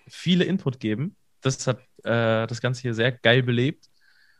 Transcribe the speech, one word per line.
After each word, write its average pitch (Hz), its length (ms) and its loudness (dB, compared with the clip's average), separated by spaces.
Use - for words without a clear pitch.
viele 180 360 0
Input - 360 -2
geben. 107 360 -4
Das - 260 -4
hat, 127 120 -2
äh, 113 420 0
das 113 140 -10
Ganze 123 220 -4
hier 120 120 -4
sehr 113 180 2
geil 123 300 4
belebt. 123 440 0